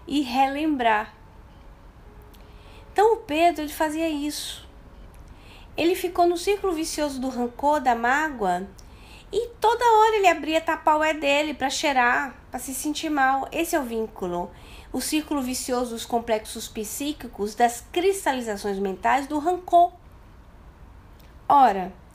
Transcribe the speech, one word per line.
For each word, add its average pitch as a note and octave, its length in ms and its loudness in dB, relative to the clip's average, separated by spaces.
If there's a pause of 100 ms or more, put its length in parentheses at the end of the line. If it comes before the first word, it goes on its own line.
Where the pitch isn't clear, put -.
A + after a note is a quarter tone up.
e D4 160 0
relembrar. B3+ 920 0 (1800)
Então G#4+ 220 6
o - 40 2
Pedro, D#4+ 440 2
ele D4 100 -6
fazia D#4 360 -2
isso. D4 580 -6 (1080)
Ele E4+ 180 2
ficou F4+ 320 2
no F4 100 2
círculo G4 360 0
vicioso D4+ 480 -4
do C4 80 -4
rancor, B3 520 -2
da B3+ 140 2
mágoa, A#3 720 0 (680)
e A#4 160 -2 (120)
toda A#4 240 2
hora A4 320 6
ele G4 120 4
abria D#4+ 320 2
tapaué D#4 520 2
dele D4 420 0
pra C4 140 -4
cheirar, C4 680 0 (160)
pra B3+ 100 -10
se C4+ 120 -10
sentir D4+ 380 -6
mal. C4+ 400 0
Esse E4 240 -4
é D#4+ 60 0
o - 20 -2
vínculo. G#3+ 680 -6 (440)
O B3+ 80 -4
círculo D4+ 420 -4
vicioso B3 480 -4
dos A3+ 140 -8
complexos A3+ 640 -4
psíquicos, A#3 880 -8
das A#3+ 340 0
cristalizações B3+ 880 -2
mentais A3+ 480 0
do D4 140 -4
rancor. F4 520 4 (1600)
Ora, G3+ 440 4 (220)